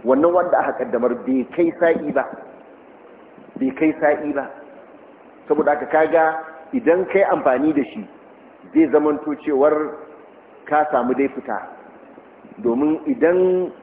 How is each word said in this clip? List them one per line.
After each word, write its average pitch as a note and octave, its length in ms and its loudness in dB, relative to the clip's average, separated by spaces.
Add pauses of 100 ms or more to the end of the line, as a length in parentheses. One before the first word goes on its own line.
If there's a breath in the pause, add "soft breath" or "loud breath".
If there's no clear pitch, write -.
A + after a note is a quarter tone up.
wannan C#3+ 280 4
wanda F3 260 2
aka C3+ 260 -2
ƙaddamar A#2+ 300 0 (120)
bai C3 200 0 (100)
kai E3+ 240 0
sa'i D#3+ 320 0
ba, C3 140 -2 (1300)
bai C3 140 -2
kai D3+ 300 0
sa'i D3 340 0
ba. C3+ 160 -6 (1000)
Saboda D3+ 300 2
haka C3 80 -6
kaga D#3+ 560 2 (300)
idan E3+ 340 2
kai G3 240 2
amfani C#3+ 420 2
da C3+ 120 0
shi, - 180 -10 (720)
zai D#3 160 6
zamanto D3+ 440 0 (120)
cewar D3+ 480 2 (720)
ka D3 240 0
samu B2 240 0
dai C3+ 140 0
fita. A#2 340 -8 (960)
Domin C3+ 480 0
idan F3+ 640 0 (120)